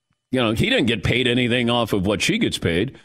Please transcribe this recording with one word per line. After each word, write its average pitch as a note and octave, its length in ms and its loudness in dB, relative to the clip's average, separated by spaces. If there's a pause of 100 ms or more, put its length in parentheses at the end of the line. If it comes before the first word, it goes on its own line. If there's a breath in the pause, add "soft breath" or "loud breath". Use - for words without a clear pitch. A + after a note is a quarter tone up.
(320)
you B2+ 100 0
know, A2 100 2
he D3 180 0
didn't G#3+ 180 2
get A#2 160 -2
paid B2+ 240 0
anything A#2+ 420 0
off A#2+ 240 0
of F#2+ 120 0
what G2+ 160 0
she G3+ 160 0
gets B2+ 200 -2
paid, F2+ 480 -2